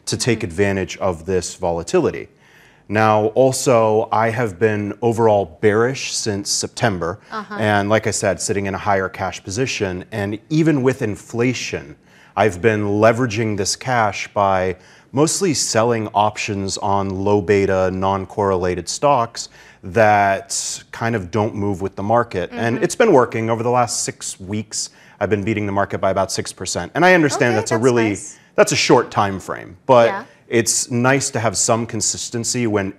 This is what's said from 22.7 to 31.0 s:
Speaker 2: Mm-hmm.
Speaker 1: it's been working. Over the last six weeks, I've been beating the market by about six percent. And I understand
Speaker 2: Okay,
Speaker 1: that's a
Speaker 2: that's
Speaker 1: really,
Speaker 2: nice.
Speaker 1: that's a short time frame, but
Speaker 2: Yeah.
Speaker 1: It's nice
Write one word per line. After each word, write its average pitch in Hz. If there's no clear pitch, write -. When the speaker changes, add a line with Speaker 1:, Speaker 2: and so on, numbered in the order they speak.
Speaker 2:
Mm-hmm. 214
Speaker 1:
it's 175
been 233
working. 120
Over 113
the 120
last -
six -
weeks, 104
I've 98
been 101
beating 104
the 98
market 98
by 95
about 95
six -
percent. 90
And 147
I 185
understand 139
Speaker 2:
Okay, 113
Speaker 1:
that's -
a 120
Speaker 2:
that's 113
Speaker 1:
really, 120
Speaker 2:
nice. -
Speaker 1:
that's -
a 120
short 123
time 98
frame, 60
but 120
Speaker 2:
Yeah. 190
Speaker 1:
It's -
nice 127